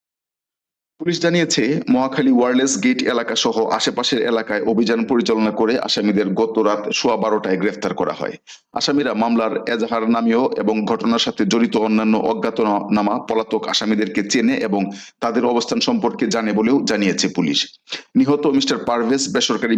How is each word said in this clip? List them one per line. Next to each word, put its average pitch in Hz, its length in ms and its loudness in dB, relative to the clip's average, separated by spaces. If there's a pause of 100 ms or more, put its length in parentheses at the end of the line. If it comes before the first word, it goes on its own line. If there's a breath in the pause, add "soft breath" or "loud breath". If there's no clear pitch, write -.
(1000)
পুলিশ 170 240 -2
জানিয়েছে, 170 380 2 (300)
মহাখালী 131 420 2
ওয়্যারলেস 127 380 2 (100)
গেট 127 160 2 (140)
এলাকা 117 300 -2
সহ 117 120 0 (220)
আশেপাশের 120 420 -2 (120)
এলাকায় 110 400 -2
অভিযান 113 280 2 (120)
পরিচালনা 110 480 2
করে 113 140 2 (140)
আসামিদের 104 400 0 (140)
গত 113 140 0 (120)
রাত 104 140 0 (180)
সোয়া 113 240 0
বারোটায় 104 380 0
গ্রেফতার 101 380 -2
করা 78 200 -2
হয়। - 160 -6 (440 loud breath)
আসামিরা 143 320 0 (120)
মামলার 113 300 0 (200)
এজাহার 113 300 -2 (120)
নামীয় 117 260 2 (200)
এবং 107 140 0 (160)
ঘটনার 117 340 0
সাথে 120 260 -2
জড়িত 117 240 2 (120)
অন্যান্য 110 280 2 (160)
অজ্ঞাতনামা 104 840 0 (120)
পলাতক 110 360 -2 (100)
আসামিদেরকে 107 480 0 (100)
চেনে 120 240 2 (120)
এবং 98 140 0 (420 loud breath)
তাদের 117 200 0 (100)
অবস্থান 117 340 0
সম্পর্কে 117 380 0 (100)
জানে 110 240 0
বলেও 117 180 4 (120)
জানিয়েছে 98 380 0 (100)
পুলিশ। - 220 0 (600 loud breath)
নিহত 143 240 2 (140)
মিস্টার 135 200 0 (100)
পারভেজ 120 360 0 (120)
বেসরকারি 113 420 0